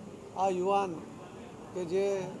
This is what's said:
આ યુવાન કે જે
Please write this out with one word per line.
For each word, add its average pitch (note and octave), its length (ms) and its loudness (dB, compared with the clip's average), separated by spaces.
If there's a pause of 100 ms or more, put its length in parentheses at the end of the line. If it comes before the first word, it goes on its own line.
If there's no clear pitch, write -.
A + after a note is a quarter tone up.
(360)
આ F#3+ 160 4
યુવાન F#3+ 440 4 (760)
કે F3+ 160 -2
જે F#3 200 4 (340)